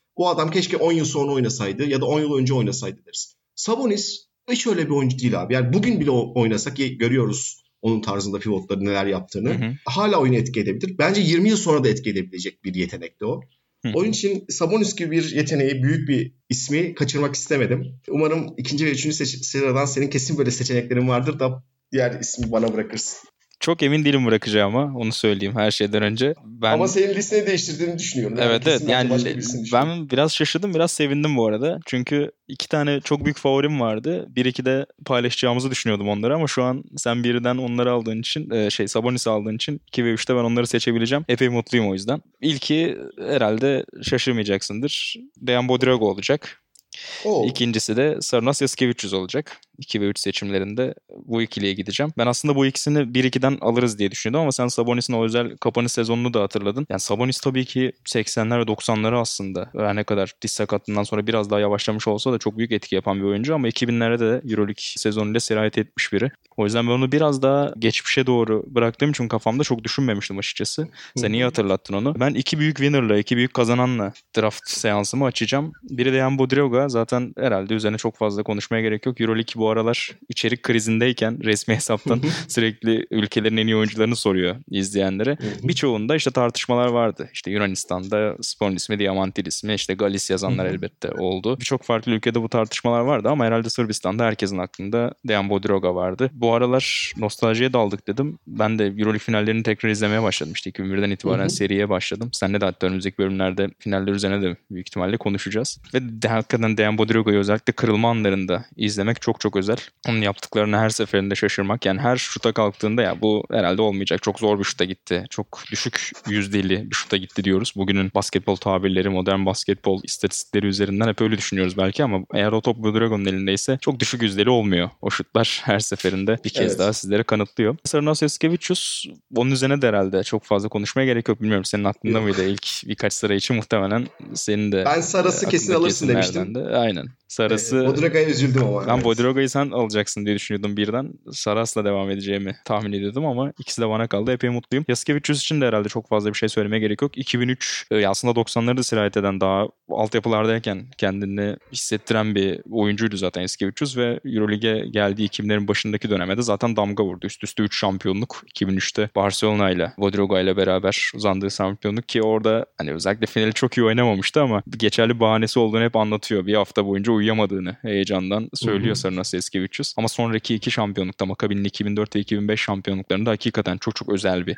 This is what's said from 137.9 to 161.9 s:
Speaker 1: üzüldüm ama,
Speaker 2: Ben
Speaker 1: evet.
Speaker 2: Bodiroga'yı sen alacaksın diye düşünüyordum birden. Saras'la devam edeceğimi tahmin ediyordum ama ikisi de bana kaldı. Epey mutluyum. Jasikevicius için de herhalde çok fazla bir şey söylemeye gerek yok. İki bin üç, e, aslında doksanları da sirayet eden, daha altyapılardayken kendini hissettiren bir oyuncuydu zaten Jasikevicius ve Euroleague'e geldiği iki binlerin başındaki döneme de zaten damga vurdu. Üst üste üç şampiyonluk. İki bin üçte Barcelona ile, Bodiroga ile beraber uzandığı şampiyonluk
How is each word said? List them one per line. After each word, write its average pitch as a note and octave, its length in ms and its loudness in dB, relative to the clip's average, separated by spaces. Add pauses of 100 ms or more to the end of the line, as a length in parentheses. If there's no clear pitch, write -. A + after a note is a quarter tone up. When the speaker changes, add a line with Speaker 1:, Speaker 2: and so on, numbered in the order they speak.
Speaker 1:
üzüldüm C3 340 4
ama, G#2 240 0
Speaker 2:
Ben A2+ 60 4
Speaker 1:
evet. B2 120 2
Speaker 2:
Bodiroga'yı B2+ 440 2
sen C#3 200 0
alacaksın G#2+ 560 -2
diye G#2 100 2
düşünüyordum G2+ 420 -4
birden. G#2+ 360 -2 (180)
Saras'la A2 540 -2
devam G2 240 0
edeceğimi G2 460 -2 (100)
tahmin G#2 280 -2
ediyordum G2+ 320 -2
ama C#3 340 -2
ikisi - 220 -6
de A2+ 80 0
bana A2 180 0
kaldı. A2 240 0
Epey B2 180 0
mutluyum. B2 400 -2
Jasikevicius C#3+ 520 0
için D3+ 200 0
de C3 40 4
herhalde G#2+ 240 2
çok - 200 -8
fazla G#2 200 2
bir G#2 80 -4
şey A2 120 0
söylemeye G#2+ 300 0
gerek G#2+ 220 0
yok. C#3+ 160 -2
İki B2+ 220 -2
bin B2 80 0
üç, - 440 -4
e, G#2+ 160 4
aslında A2+ 280 2
doksanları A#2+ 420 2
da B2+ 60 0
sirayet G#2 340 2
eden, G2 240 2
daha G2 260 2 (220)
altyapılardayken A2 960 0 (120)
kendini G2+ 580 -2 (160)
hissettiren G#2+ 640 0
bir G2 260 0 (100)
oyuncuydu G#2 460 0
zaten F2+ 240 -2
Jasikevicius G2+ 560 -4
ve A#2+ 280 0
Euroleague'e A2 640 0
geldiği G#2 360 2
iki - 180 -4
binlerin G#2 240 0
başındaki G#2+ 420 -2
döneme F#2+ 280 0
de A#2+ 40 0
zaten A#2 340 0
damga G#2 280 0
vurdu. F#2 220 -4
Üst - 180 -10
üste G#2+ 200 -2
üç - 160 -2
şampiyonluk. G2 680 -2
İki - 200 -4
bin F#2+ 100 0
üçte G#2 380 -2
Barcelona G2+ 560 2
ile, F2 260 -2
Bodiroga G2+ 420 2
ile F#2 180 2
beraber F#2+ 580 0
uzandığı G2 360 0
şampiyonluk G#2 580 -4